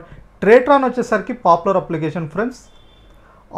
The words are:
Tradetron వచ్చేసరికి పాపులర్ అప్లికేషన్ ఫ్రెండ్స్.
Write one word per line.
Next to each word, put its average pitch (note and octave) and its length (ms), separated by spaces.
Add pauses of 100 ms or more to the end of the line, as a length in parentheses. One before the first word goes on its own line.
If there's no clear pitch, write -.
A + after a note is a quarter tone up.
(420)
Tradetron C4 460
వచ్చేసరికి A#3+ 460 (120)
పాపులర్ F#3+ 360
అప్లికేషన్ D#3 520
ఫ్రెండ్స్. A#3 260 (1000)